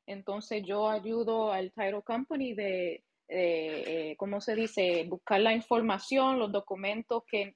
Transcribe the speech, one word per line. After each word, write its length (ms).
entonces 600
yo 240
ayudo 640
al 200
title 320
company 500
de, 500
de, 840
eh, 60
¿cómo 240
se 140
dice? 520
Buscar 340
la 120
información, 840
los 120
documentos 760
que 260